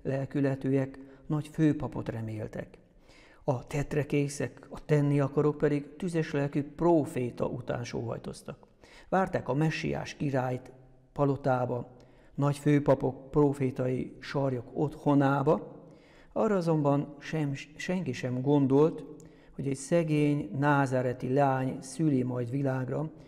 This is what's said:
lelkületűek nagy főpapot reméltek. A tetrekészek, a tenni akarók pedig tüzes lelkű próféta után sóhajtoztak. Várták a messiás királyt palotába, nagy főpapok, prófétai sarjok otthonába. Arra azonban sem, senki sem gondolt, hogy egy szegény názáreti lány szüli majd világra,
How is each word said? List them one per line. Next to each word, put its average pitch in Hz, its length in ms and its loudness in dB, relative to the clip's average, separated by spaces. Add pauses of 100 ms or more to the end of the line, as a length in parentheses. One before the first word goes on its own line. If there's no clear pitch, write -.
lelkületűek 135 960 -2 (280)
nagy 151 220 -2
főpapot 147 600 0
reméltek. 110 720 -8 (640)
A 127 220 -2
tetrekészek, 143 1040 -2
a - 140 -14
tenni 143 360 4
akarók 147 380 2
pedig 147 380 0
tüzes 165 360 -2
lelkű 143 300 0
próféta 143 840 0
után 123 380 -6
sóhajtoztak. - 760 -8 (500)
Várták 180 400 -2
a 127 60 -2
messiás 151 600 -2
királyt 127 580 -4 (400)
palotába, 127 800 0 (440)
nagy 143 240 0
főpapok, 143 720 2
prófétai 131 880 0
sarjok 135 540 -4
otthonába. 143 1080 2 (540)
Arra 214 220 2
azonban 151 600 2
sem, 151 340 -4 (240)
senki 180 360 -4
sem 123 280 -4
gondolt, 143 640 4 (500)
hogy 139 140 -6
egy 135 80 -2
szegény 151 840 2
názáreti 131 720 2
lány 131 480 2
szüli 143 420 0
majd 123 280 -4
világra, 135 600 -2 (180)